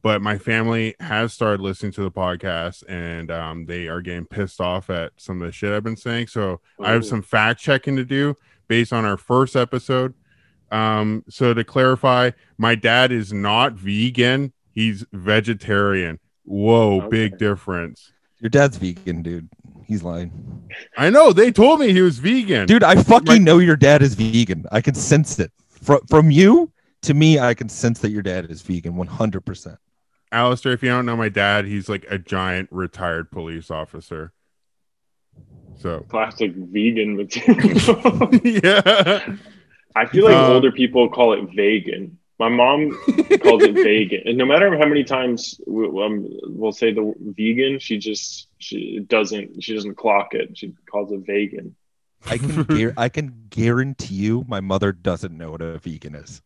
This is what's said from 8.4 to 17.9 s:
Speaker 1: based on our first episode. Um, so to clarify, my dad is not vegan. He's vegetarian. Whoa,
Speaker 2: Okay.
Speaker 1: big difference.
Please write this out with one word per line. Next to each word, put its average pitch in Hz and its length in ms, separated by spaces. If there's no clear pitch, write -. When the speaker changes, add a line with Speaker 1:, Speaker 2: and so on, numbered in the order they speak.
Speaker 1:
based 117 260
on 113 120
our 101 120
first 127 380
episode. 127 580
Um, 110 560
so 123 260
to 113 80
clarify, 127 680
my 117 160
dad 120 380
is 107 200
not 107 420
vegan. 120 760
He's 110 380
vegetarian. 101 1080
Whoa, 104 540
Speaker 2:
Okay. 95 100
Speaker 1:
big 110 300
difference. 92 720